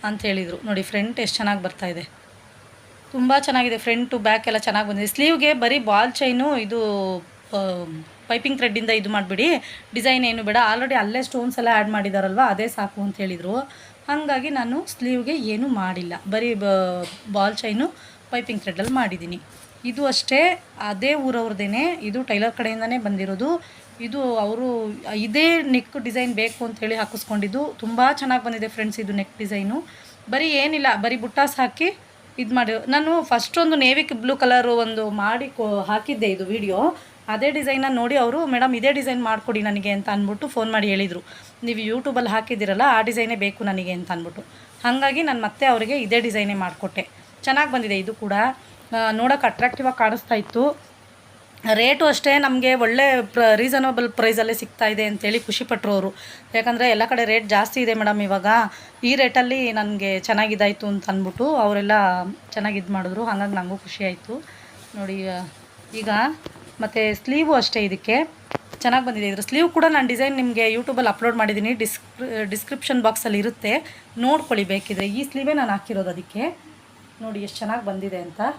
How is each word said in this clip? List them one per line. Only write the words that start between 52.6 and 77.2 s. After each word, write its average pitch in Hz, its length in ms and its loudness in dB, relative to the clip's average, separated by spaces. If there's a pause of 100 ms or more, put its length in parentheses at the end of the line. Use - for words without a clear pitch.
ಒಳ್ಳೆ 254 480 4
ಪ್ರ-, 220 340 6
ರೀಸನಬಲ್ 247 560 2
ಪ್ರೈಸಲ್ಲೇ 226 420 2
ಸಿಗ್ತಾ 220 320 -2
ಇದೆ 214 180 0
ಅಂತೇಳಿ 208 360 -2
ಖುಷಿ 220 240 -4
ಪಟ್ರು 208 280 -2
ಅವರು. 196 200 0 (420)
ಯಾಕಂದ್ರೆ 233 360 2
ಎಲ್ಲ 214 160 4
ಕಡೆ 233 180 2
ರೇಟ್ 214 220 2
ಜಾಸ್ತಿ 214 340 2
ಇದೆ 226 140 2
ಮೇಡಮ್ 208 280 2
ಇವಾಗ, 190 240 0 (580)
ಈ 247 100 4
ರೇಟಲ್ಲಿ 254 580 2
ನನ್ಗೆ 202 480 -2
ಚೆನ್ನಾಗಿದಾಯ್ತು 208 640 0
ಅಂತ 202 240 -4
ಅಂದ್ಬಿಟ್ಟು 190 460 0
ಅವರೆಲ್ಲ 208 360 2 (580)
ಚೆನ್ನಾಗಿ 202 280 -4
ಇದ್ 185 120 -8
ಮಾಡಿದ್ರು. 190 340 -4
ಹಂಗಾಗಿ 202 300 -2
ನಂಗೂ 185 220 -4
ಖುಷಿ - 280 -10
ಆಯ್ತು. 202 400 -8 (520)
ನೋಡಿ, 190 320 -6
ಆ, 180 160 -6 (500)
ಈಗ 220 140 -6 (720)
ಮತ್ತೆ 214 340 0
ಸ್ಲೀವು 294 400 2
ಅಷ್ಟೇ 233 260 2
ಇದಕ್ಕೆ 220 500 0 (500)
ಚೆನ್ನಾಗಿ 247 260 4
ಬಂದಿದೆ. 214 220 -2
ಇದ್ರ 196 120 -4
ಸ್ಲೀವ್ 320 300 2
ಕೂಡ 330 180 4
ನಾನು 277 200 4
ಡಿಸೈನ್ 262 280 0
ನಿಮ್ಗೆ 226 380 2
YouTube-ಅಲ್ಲಿ 240 340 0
ಅಪ್ಲೋಡ್ 226 280 0
ಮಾಡಿದ್ದೀನಿ, 214 360 0
ಡಿಸ್ಕ್ರಿ-, 220 800 -6
ಡಿಸ್ಕ್ರಿಪ್ಷನ್ 247 520 -4
ಬಾಕ್ಸಲ್ಲಿ 220 360 2
ಇರುತ್ತೆ, 226 640 -4 (140)
ನೋಡ್ಕೊಳ್ಳಿ 247 460 2
ಬೇಕಿದ್ರೆ. 196 440 -4
ಈ 226 160 -4
ಸ್ಲೀವೇ 277 280 -4
ನಾನು 254 180 0
ಹಾಕಿರೋದು 196 400 -4
ಅದಕ್ಕೆ. 208 480 -8 (640)